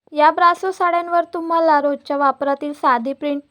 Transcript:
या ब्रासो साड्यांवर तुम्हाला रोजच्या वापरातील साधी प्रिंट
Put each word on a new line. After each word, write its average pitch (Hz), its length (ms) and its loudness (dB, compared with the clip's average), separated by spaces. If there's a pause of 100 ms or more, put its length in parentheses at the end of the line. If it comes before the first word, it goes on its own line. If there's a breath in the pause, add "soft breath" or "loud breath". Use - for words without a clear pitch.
(140)
या 294 180 4
ब्रासो 349 400 2
साड्यांवर 349 520 0 (100)
तुम्हाला 330 480 0
रोजच्या 285 360 -4
वापरातील 277 560 -2
साधी 269 400 -2
प्रिंट 285 380 -6